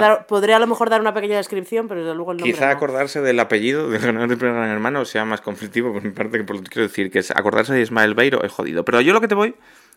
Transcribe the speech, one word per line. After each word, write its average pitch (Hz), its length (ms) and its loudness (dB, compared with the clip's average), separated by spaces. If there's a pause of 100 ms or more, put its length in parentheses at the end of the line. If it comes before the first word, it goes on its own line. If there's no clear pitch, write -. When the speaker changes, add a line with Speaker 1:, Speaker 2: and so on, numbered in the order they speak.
Speaker 1:
nada. 214 140 6
Speaker 2:
dar, 214 120 -4
podré 208 260 2
a 220 60 6
lo 233 80 2
mejor 226 220 0
dar 226 100 4
una 214 140 0
pequeña 208 240 -2
descripción, 202 500 -4
pero 190 140 -8
desde 165 120 -6
luego 170 200 -6
el 175 60 -8
nombre 123 120 0
Speaker 1:
Quizá 139 140 0
Speaker 2:
no. 139 80 4
Speaker 1:
acordarse 139 480 -2
del 127 180 2
apellido 120 500 0
del 110 120 -2
ganador 117 260 0
del 120 100 0
primer 120 200 0
Gran 113 140 -2
Hermano 117 340 -2
sea 107 180 -4
más 110 160 -4
conflictivo 107 540 -4
por 101 100 -6
mi 104 80 -6
parte 110 280 -4
que 107 40 -4
por 101 140 -6
lo 95 60 -12
que 92 80 -18
quiero 110 180 -2
decir, 95 200 -4
que 98 100 -2
es 92 120 -2
acordarse 107 420 0
de 131 100 4
Ismael 107 320 2
Beiro 127 280 4
es 101 80 -4
jodido. 85 320 -4
Pero 120 160 2
yo 147 140 4
lo 226 80 4
que 226 80 0
te 202 60 0
voy 214 200 0 (420)